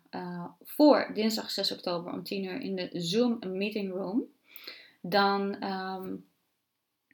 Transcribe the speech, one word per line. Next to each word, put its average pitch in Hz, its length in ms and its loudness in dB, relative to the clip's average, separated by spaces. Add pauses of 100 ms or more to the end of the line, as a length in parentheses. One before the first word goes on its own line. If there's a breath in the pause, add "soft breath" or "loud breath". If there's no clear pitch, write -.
eh, 180 360 -8 (180)
voor - 500 6
dinsdag 220 380 0
zes 196 200 -2
oktober 175 420 -6
om 185 100 -6
tien 196 200 -4
uur 185 180 -6
in 190 140 -4
de 180 180 -4
Zoom 226 520 2
Meeting 196 460 -2
Room? 190 320 -2 (760 loud breath)
Dan, 196 580 2
ehm, 190 560 -6 (1000)